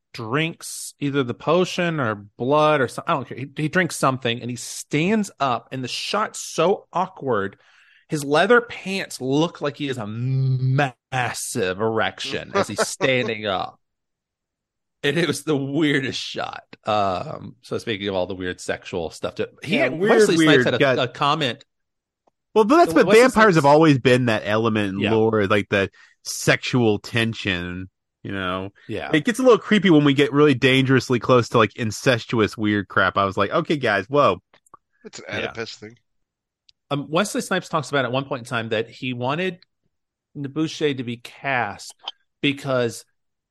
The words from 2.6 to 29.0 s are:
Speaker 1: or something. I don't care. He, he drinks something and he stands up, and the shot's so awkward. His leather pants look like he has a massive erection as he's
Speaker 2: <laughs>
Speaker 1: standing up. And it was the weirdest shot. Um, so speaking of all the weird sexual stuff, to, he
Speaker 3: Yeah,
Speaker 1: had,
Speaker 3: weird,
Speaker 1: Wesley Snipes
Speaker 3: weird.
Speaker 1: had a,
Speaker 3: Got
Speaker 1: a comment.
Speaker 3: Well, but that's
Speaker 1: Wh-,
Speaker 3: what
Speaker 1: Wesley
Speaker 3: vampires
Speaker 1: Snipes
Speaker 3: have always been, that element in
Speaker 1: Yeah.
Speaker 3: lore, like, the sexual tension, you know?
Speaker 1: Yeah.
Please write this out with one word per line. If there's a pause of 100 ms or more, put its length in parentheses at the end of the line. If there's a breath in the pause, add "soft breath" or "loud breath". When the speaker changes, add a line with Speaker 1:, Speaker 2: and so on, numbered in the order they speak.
Speaker 1:
or
something.
I
don't
care.
He,
he
drinks
something
and
he
stands (100)
up,
and
the
shot's
so
awkward. (540 soft breath)
His
leather
pants
look
like
he
has
a
massive
erection
as
he's
Speaker 2:
<laughs>
Speaker 1:
standing
up. (1200)
And
it
was
the
weirdest
shot. (200)
Um,
so
speaking
of
all
the
weird
sexual
stuff,
to, (120)
he
Speaker 3:
Yeah,
Speaker 1:
had,
Speaker 3:
weird,
Speaker 1:
Wesley
Snipes
Speaker 3:
weird.
Speaker 1:
had
a,
Speaker 3:
Got
Speaker 1:
a
comment. (880)
Speaker 3:
Well,
but
that's
Speaker 1:
Wh-,
Speaker 3:
what
Speaker 1:
Wesley
Speaker 3:
vampires
Speaker 1:
Snipes
Speaker 3:
have
always
been,
that
element
in
Speaker 1:
Yeah.
Speaker 3:
lore,
like,
the (340 soft breath)
sexual
tension, (320)
you
know? (180 soft breath)
Speaker 1:
Yeah.